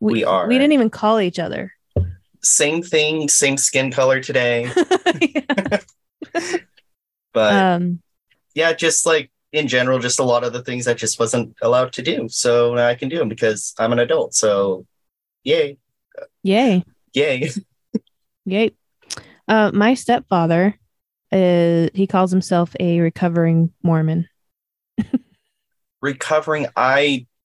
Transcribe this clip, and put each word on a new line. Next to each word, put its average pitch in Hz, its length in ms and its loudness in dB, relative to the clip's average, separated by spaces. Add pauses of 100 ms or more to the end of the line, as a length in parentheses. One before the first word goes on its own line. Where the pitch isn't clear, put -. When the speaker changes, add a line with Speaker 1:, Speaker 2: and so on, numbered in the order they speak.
Speaker 1:
We, 214 140 0
Speaker 2:
We 220 100 -2
are. - 240 0
Speaker 1:
we 240 80 2
didn't 294 160 4
even 240 180 2
call 220 300 0
each 180 180 -2
other. 180 340 -8 (720)
Speaker 2:
Same 160 400 0
thing, 156 460 0
same 139 280 0
skin 135 340 -2
color 131 300 0
today. 123 560 -2
Speaker 1:
<laughs> 359 40 2 (400)
Yeah. 269 580 -2 (1500)
Speaker 2:
But 110 220 2
Speaker 1:
Um, 180 460 0 (540)
Speaker 2:
yeah, 165 180 2
just, 160 340 0
like, 156 240 2 (220)
in 151 160 -2
general, 127 300 2
just 120 200 -2
a 139 60 0
lot 120 200 2
of 120 80 -4
the 123 100 -10
things 123 260 -8
I 120 60 2
just - 240 -4
wasn't 117 440 -2
allowed 127 320 0
to 127 80 -10
do. 143 260 -4
So 120 460 0
now 120 140 2
I 120 60 0
can 131 140 -6
do 165 120 -4
'em 123 80 -2
because 110 500 -4
I'm 113 140 0
an 120 60 2
adult. 120 360 0
So 98 520 0 (580)
yay. 143 320 0 (680)
Speaker 1:
Yay. 196 420 2 (300)
Speaker 2:
Yay. 139 360 0 (460)
<laughs> - 500 -18
Speaker 1:
Yay. 202 240 0 (760)
Uh, 214 240 4
my 214 220 4
stepfather, 185 840 0 (540)
uh, 170 640 2
he 196 140 0
calls 185 220 0
himself 180 500 0
a 170 200 0
recovering 165 720 0 (100)
Mormon. 165 460 0 (720)
<laughs> - 80 -4 (960)
Speaker 2:
Recovering, 151 640 -2 (100)
I, 135 500 0 (180)